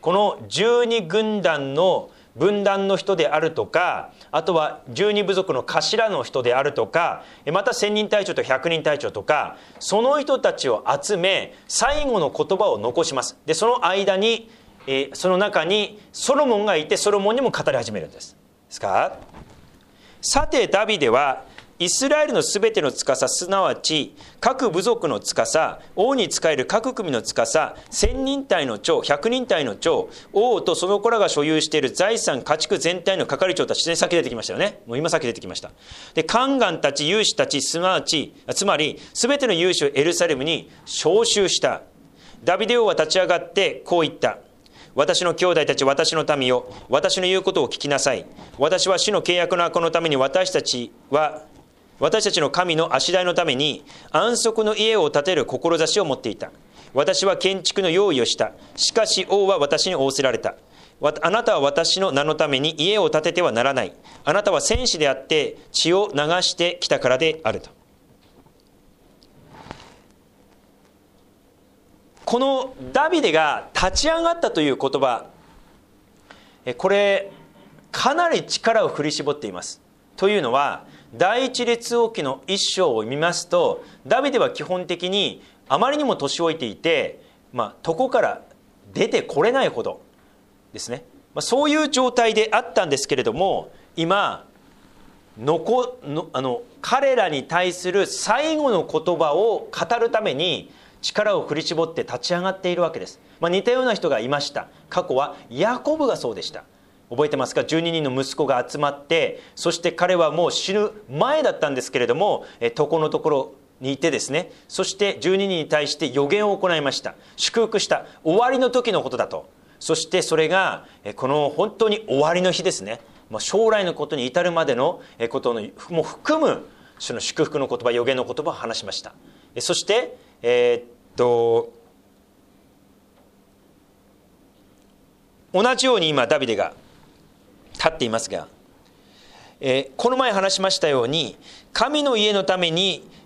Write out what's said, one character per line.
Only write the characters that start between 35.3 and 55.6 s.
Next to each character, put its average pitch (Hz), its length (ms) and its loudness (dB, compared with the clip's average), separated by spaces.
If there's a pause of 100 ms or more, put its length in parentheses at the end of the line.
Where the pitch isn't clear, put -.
て - 80 -10
き 95 80 -14
ま 82 80 -10
し - 40 -10
た。 - 120 -14 (420)
で、 160 80 0
宦 262 380 0
官 175 200 0
た 139 120 2
ち、 147 160 -4
勇 202 160 2
士 - 100 0
た 135 140 0
ち、 143 140 -2
す 165 180 -4
な 185 80 2
わ 170 140 0
ち、 139 300 -4 (220)
つ - 100 -2
ま 185 120 2
り、 147 240 -2 (120)
す - 140 -2
べ 285 120 2
て 262 100 0
の 208 40 2
勇 175 220 2
士 147 120 0
を - 60 2
エ 139 120 2
ル 170 100 0
サ 175 140 2
レ 151 80 0
ム 131 80 -4
に 156 260 -4 (140)
召 196 400 2
集 208 240 2
し - 100 0
た。 127 240 -2 (640)
ダ 175 140 2
ビ 214 100 -2
デ 240 80 2
王 226 100 4
は 175 80 2
立 156 140 2
ち 175 100 2
上 180 80 4
が 170 120 4
っ - 140 -14
て 175 320 0
こ 175 160 2
う - 20 4
言 147 100 -2
っ - 20 -14
た。 110 240 -2 (560)
私 165 300 2
の 170 100 2
兄 180 120 0
弟 165 200 4
た 139 80 2
ち、 139 100 -2
私 143 280 2
の 156 120 0 (120)
民 135 100 0
よ、 123 200 2 (220)
私 165 280 2
の 185 100 0
言 185 120 2
う 180 40 -4
こ 196 100 0
と 151 120 2
を - 40 -2
聞 - 100 -8
き 147 100 -6
な 139 100 2
さ 131 160 0
い。 90 100 -6 (340)
私 165 300 2
は 185 100 4
主 214 120 0
の 185 120 2
契 175 120 2
約 175 220 0
の 170 80 2
箱 170 160 0
の 165 100 0
た 170 100 0
め 165 80 0
に、 147 80 0
私 180 360 0
た 139 100 2
ち 120 300 -6 (180)
は、 147 320 0 (560)
私 202 260 2
た 190 80 0
ち 175 80 2
の 143 100 2
神 175 240 0
の 156 200 0
足 135 180 0
台 185 120 2
の 180 80 0
た 170 120 0
め 143 100 0
に、 135 300 -2 (260)
安 214 260 0
息 220 280 0
の 208 100 0
家 220 220 2
を 156 140 2
建 147 120 2
て 185 120 0
る 135 120 0
志 160 540 0